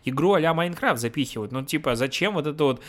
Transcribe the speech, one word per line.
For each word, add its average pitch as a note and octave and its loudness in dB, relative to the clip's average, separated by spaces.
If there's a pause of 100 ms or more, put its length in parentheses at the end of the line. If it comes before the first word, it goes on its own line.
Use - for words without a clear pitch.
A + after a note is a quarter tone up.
игру D3 2
а-ля E3 4
Майнкрафт E3+ 0
запихивают. A#2 -4
Ну, C3 -4
типа, C#3+ -2
зачем C#3 -2
вот D3+ -2
эта D3+ -2
вот, C3 2